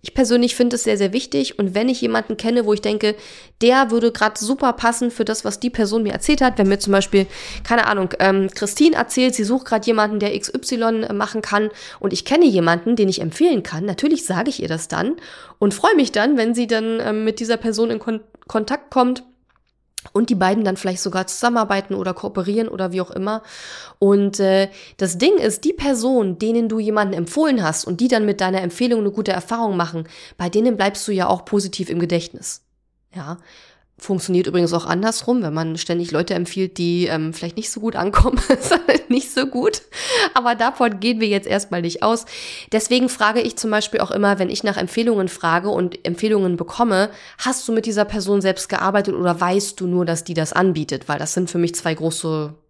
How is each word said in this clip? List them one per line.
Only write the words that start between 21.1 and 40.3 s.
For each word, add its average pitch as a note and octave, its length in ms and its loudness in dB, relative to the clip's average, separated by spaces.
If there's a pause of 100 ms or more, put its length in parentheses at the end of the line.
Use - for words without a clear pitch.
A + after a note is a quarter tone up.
zusammenarbeiten G#3+ 680 -2
oder F#3 180 -4
kooperieren G3+ 540 -2
oder F#3 240 -4
wie F#3 100 -4
auch F3+ 100 -6
immer. G#3 320 -4 (560)
Und, G3+ 400 4
äh, G3 300 4 (280)
das F3+ 200 -2
Ding F4 200 4
ist, - 260 0
die E4 100 0
Person, A#3+ 640 0
denen A3+ 300 2
du A3 100 -2
jemanden G#3+ 340 0
empfohlen A#3 500 0
hast D#3 220 -2
und F3+ 160 -4
die B3 60 2
dann A3+ 180 2
mit G3+ 160 0
deiner F#3 200 0
Empfehlung A3+ 400 0
eine G3+ 100 0
gute G3+ 200 -2
Erfahrung G3+ 460 -2
machen, E3 300 -4 (300)
bei F3+ 120 -4
denen A3 280 2
bleibst G3+ 300 -2
du G#3 40 -4
ja F#3 160 0
auch F#3 180 0
positiv F#3+ 440 -2
im E3+ 100 -2
Gedächtnis. E3+ 600 -4 (520)
Ja. E3+ 240 -10 (600)
Funktioniert F#3 480 0
übrigens E3+ 280 0
auch E3+ 120 -2
andersrum, A3+ 560 0
wenn D#3 120 -2
man D#3+ 240 -4
ständig F3 340 -4
Leute F3 220 0
empfiehlt, F#3 440 -4
die, F3 280 2
ähm, D#3+ 280 -2
vielleicht E3 220 -10
nicht A3 160 -8
so - 80 -10
gut A3 160 -4
ankommen, G#3 460 2 (100)
<laughs> B3+ 80 6
sondern E4+ 480 2
nicht B3 260 -2
so C4 120 0
gut. C4+ 380 -2 (500)